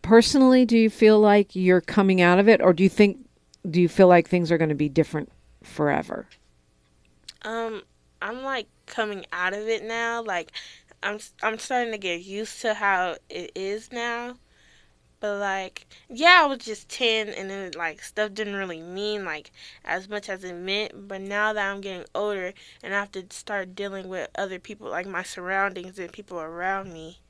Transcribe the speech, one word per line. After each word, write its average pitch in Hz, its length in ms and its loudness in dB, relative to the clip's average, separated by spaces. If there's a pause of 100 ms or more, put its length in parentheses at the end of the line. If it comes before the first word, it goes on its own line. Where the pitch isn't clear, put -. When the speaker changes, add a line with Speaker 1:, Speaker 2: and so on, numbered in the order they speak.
Speaker 1:
personally, 254 640 6
do 226 120 4
you 220 120 6
feel 214 300 6
like 208 360 4
you're 180 260 4
coming 190 400 2
out 180 180 6
of 202 80 6
it, 226 140 8
or 185 120 6
do 165 100 4
you 190 60 6
think, 202 280 4 (520)
do 170 120 2
you 170 80 4
feel 185 180 8
like 175 220 8
things 175 220 0
are 170 60 2
gonna 156 180 2
be 147 140 -2
different 156 420 -2 (320)
forever? 147 640 -2 (1160)
Speaker 2:
Um, 226 400 -8 (380)
I'm, 247 220 -10
like, 262 240 -6 (180)
coming 208 460 -6
out 180 220 -2
of 214 140 -8
it 226 160 -4
now. 233 380 -6
Like, 180 300 -6 (500)
I'm, 208 180 -8 (220)
I'm 220 160 -2
starting 240 360 -4
to 214 40 -8
get 180 260 -6
used 202 380 -10
to 220 120 -2
how 190 420 0 (140)
it 156 260 -12
is 202 380 -8
now. 240 420 -8 (840)
But, 202 180 -4
like, 190 460 -8 (240)
yeah, 330 340 6
I - 20 4
was 269 140 -4
just - 280 -12
ten, 220 420 -2
and 196 200 -12
then, 190 280 -12
like, 165 240 -8
stuff 214 320 -6
didn't 208 220 -8
really 185 260 -8
mean, 196 440 -8
like, 151 260 -12 (320)
as 185 240 -6
much 208 220 -10
as 185 160 -10
it 185 100 -12
meant. 196 540 -8
But 196 100 -12
now 202 320 -2
that 202 200 -4
I'm 196 100 -10
getting 190 240 -12 (100)
older 202 380 -4 (280)
and 190 120 -10
I 202 60 -2
have 202 140 -8
to 185 160 -12
start 185 460 -10
dealing 196 320 -10
with 185 280 -8
other 185 240 -6
people, 202 300 -16
like, 180 180 -8
my 185 160 -8
surroundings 185 760 -6
and 175 120 -12
people 185 280 -14
around 175 540 -8
me 160 260 -18 (100)